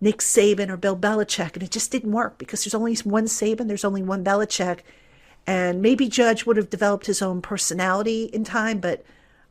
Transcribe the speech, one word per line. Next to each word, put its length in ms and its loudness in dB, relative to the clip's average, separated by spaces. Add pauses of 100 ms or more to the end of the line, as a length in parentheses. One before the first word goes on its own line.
Nick 180 2
Saban 500 4
or 80 -6
Bill 200 0
Belichick, 580 -2
and 80 -8
it 80 -8
just 200 -4
didn't 220 -2
work 260 -2
because 260 -8
there's 100 -6
only 240 0
one 280 0
Saban, 400 0
there's 180 -4
only 180 -2
one 220 -4
Belichick. 560 0 (680)
And 340 0
maybe 280 4
Judge 360 2
would 120 4
have 140 0
developed 360 0
his 160 0
own 180 -2
personality 840 -2
in 200 -4
time, 360 -2
but 240 -2 (460)